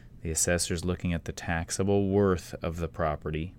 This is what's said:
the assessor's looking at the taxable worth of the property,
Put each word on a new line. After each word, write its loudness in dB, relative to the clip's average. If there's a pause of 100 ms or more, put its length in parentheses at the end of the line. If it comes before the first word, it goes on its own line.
(200)
the -6
assessor's 0
looking 0
at -4
the -8
taxable 0
worth 4
of -4
the -2
property, -2